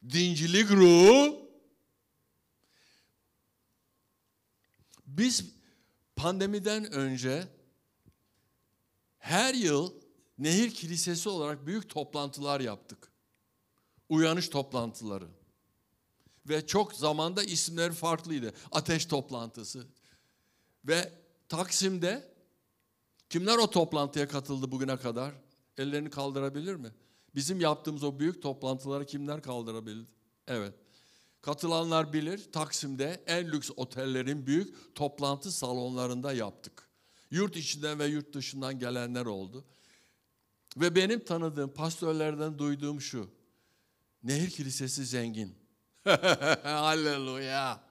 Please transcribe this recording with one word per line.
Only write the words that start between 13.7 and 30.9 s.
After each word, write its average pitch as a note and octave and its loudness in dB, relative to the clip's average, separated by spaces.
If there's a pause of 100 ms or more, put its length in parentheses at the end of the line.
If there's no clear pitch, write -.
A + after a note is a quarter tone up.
Uyanış D#3+ 2
toplantıları. A#2 -4 (1200)
Ve D#3 -2
çok G3+ 0
zamanda D#3 0
isimleri E3 -2
farklıydı. D#3+ -4 (180)
Ateş D#3 0
toplantısı. B2+ -6 (1000)
Ve E3 0 (360)
Taksim'de F#3 -2 (960)
kimler G3 2
o A3 4
toplantıya D3 2
katıldı C3+ -6
bugüne C3 -2
kadar? B2 -6 (440)
Ellerini C#3+ -4
kaldırabilir C#3 -6
mi? A#2+ -12 (440)
Bizim D3+ -4
yaptığımız D3+ 0
o C#3 -4
büyük E3+ -2
toplantıları C3+ -4
kimler D3 -8
kaldırabildi? A2+ -10 (400)
Evet. G#2+ -6 (680)